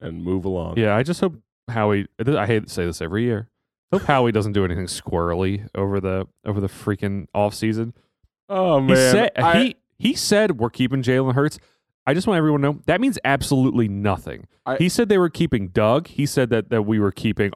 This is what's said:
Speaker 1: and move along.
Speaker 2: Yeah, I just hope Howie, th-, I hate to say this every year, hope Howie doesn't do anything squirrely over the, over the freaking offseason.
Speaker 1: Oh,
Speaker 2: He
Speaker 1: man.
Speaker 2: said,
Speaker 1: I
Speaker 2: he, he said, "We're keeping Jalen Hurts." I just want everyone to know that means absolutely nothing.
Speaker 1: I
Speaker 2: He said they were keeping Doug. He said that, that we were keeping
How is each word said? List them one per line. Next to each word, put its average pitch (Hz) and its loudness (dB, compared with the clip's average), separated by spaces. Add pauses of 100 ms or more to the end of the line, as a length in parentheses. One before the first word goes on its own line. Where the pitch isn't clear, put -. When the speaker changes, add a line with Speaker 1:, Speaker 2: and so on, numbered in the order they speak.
Speaker 1:
and 85 -10
move 90 -2
along. 85 -4
Speaker 2:
Yeah, 107 2
I 113 2
just 170 -2
hope 180 0 (340)
Howie, 107 0 (160)
th-, 135 0
I 101 -2
hate 110 0
to - -16
say 87 -2
this 85 -6
every 95 -4
year, 113 -4 (440)
hope 196 0
Howie 127 4
doesn't 104 0
do 98 2
anything 90 -4
squirrely 90 -4
over 98 -2
the, 95 -4 (180)
over 104 -2
the 98 -2
freaking 98 -6
offseason. 110 -2 (560)
Speaker 1:
Oh, 185 2
Speaker 2:
He 135 0
Speaker 1:
man. 131 6
Speaker 2:
said, 127 4
Speaker 1:
I 170 2
Speaker 2:
he, 254 0 (220)
he 247 0
said, 202 2
"We're 113 -2
keeping 127 -2
Jalen 127 2
Hurts." 143 0 (480)
I 139 2
just 185 -2
want 196 2
everyone 151 2
to 143 0
know 143 -10
that 175 2
means 254 0
absolutely 131 2
nothing. 98 -4 (180)
Speaker 1:
I 127 -4
Speaker 2:
He 180 2
said 214 0
they 202 6
were 175 4
keeping 131 -2
Doug. 113 2
He - -4
said 135 0
that, 113 0
that 113 0
we 107 0
were 101 2
keeping 104 -2